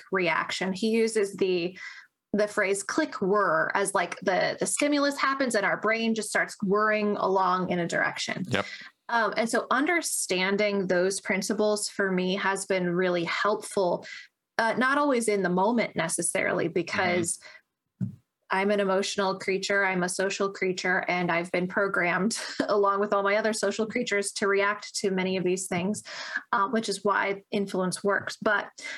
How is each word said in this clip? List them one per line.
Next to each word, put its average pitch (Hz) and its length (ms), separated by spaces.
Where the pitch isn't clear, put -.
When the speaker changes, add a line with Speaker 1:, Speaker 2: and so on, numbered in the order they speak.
Speaker 1:
reaction. 185 600
He 220 160
uses 220 480
the, 180 400
the 208 160
phrase 196 340
click - 380
whir 185 540
as, 202 180
like, 180 260
the, 185 400
the - 60
stimulus 285 520
happens 269 380
and 196 100
our 165 140
brain 226 340
just 214 140
starts 180 360
whirring 208 520
along 185 540
in 180 100
a 170 80
direction. - 600
Speaker 2:
Yep. 196 160
Speaker 1:
Um, 220 300
and 226 120
so 226 220
understanding 202 1160
those 185 340
principles 208 680
for 196 240
me 185 240
has 190 300
been 180 280
really 180 300
helpful, 202 800
uh, 226 200
not 262 200
always 262 320
in 202 140
the 180 60
moment 190 460
necessarily, 175 680
Speaker 2:
Mm-hmm. 165 80
Speaker 1:
because 180 680
I'm 190 180
an 208 100
emotional 190 600
creature, 196 440
I'm 185 200
a 180 60
social 196 400
creature, 185 580
and 175 240
I've 170 200
been 180 160
programmed, 185 680
<laughs> - 160
along 196 300
with 208 120
all 202 120
my 202 140
other 220 160
social 220 340
creatures, 202 460
to 208 140
react 196 500
to 202 120
many 185 280
of 180 60
these 185 240
things, 185 360
um, 196 200
which 226 160
is 190 160
why 196 380
influence 190 520
works. - 360
But, 208 280